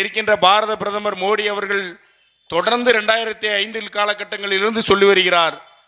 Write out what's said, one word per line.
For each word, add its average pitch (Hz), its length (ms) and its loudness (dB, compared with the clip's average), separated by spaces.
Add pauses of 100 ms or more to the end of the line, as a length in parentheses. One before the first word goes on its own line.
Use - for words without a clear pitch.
இருக்கின்ற 214 320 -2 (120)
பாரத 214 360 4
பிரதமர் 208 420 -6
மோடி 208 300 -2
அவர்கள் 202 320 -4 (680)
தொடர்ந்து 226 460 0
ரெண்டாயிரத்தி 220 520 -2 (120)
ஐந்தில் 208 360 -6
காலகட்டங்களிலிருந்து 208 920 -2
சொல்லி 196 200 4
வருகிறார், 175 460 2 (320)